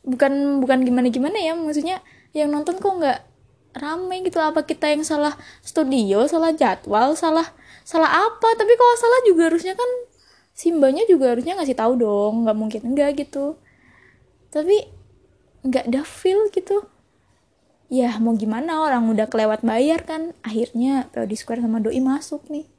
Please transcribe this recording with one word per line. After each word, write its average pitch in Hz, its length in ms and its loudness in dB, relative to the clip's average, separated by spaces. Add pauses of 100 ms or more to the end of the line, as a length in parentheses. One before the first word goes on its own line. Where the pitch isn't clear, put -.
Bukan, 277 560 0
bukan 262 240 2
gimana-gimana 254 520 0
ya, 330 200 -2
maksudnya 320 460 -6 (320)
yang 294 160 0
nonton 302 260 -4
kok 392 220 -2
nggak 277 200 -2 (540)
rame 359 480 -8
gitu. 349 160 -4
Apa 311 300 0
kita 302 240 -2
yang 302 100 0
salah 294 320 -2 (300)
studio, 247 680 2
salah 320 240 2
jadwal, 233 640 0
salah, 330 320 0 (320)
salah 320 280 2 (180)
apa? 453 260 0
Tapi 440 220 4
kalau 480 220 6
salah 480 280 4
juga 330 240 6
harusnya 339 240 -2
kan 494 160 -2 (600)
Simbanya 330 560 2
juga 269 240 6
harusnya 254 240 -2
ngasih 277 200 -2
tahu 233 200 2
dong, 214 480 0
nggak 214 120 2
mungkin 220 260 -6 (100)
enggak 285 240 0
gitu. 285 400 -6 (960)
Tapi 359 320 2 (800)
nggak 254 240 0
ada 262 160 -2
feel 403 480 0
gitu. 392 320 -2 (1040)
Ya 247 320 0
mau 226 160 0
gimana, 254 480 -4
orang 247 240 0
udah 214 240 0
kelewat 214 320 0
bayar 262 400 0
kan. 320 400 -10
Akhirnya 240 640 -2
P - 120 -20
O 226 40 -2
D 202 120 -6
Square 233 280 -6
sama 226 160 -2
Doi 220 240 -2
masuk 294 480 -4
nih. 302 160 -10 (100)